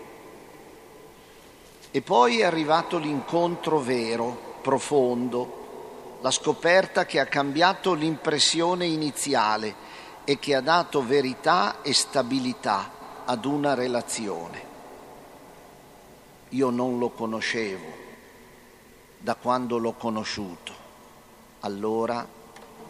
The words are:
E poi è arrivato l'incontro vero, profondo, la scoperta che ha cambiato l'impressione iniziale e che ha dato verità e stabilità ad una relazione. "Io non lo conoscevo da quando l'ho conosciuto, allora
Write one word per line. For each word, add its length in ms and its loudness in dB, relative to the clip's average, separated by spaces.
E 100 0
poi 400 6
è 20 6
arrivato 540 2
l'incontro 840 0
vero, 840 -2
profondo, 1600 0
la 120 0
scoperta 760 4
che 160 0
ha 40 4
cambiato 680 2
l'impressione 920 2
iniziale 880 0
e 140 2
che 160 2
ha 60 4
dato 440 4
verità 760 2
e 120 -2
stabilità 1300 -2
ad 220 -4
una 300 2
relazione. 840 -4
"Io 200 2
non 300 0
lo 120 0
conoscevo 880 -4
da 120 -2
quando 420 0
l'ho 160 -2
conosciuto, 800 -6
allora 680 -2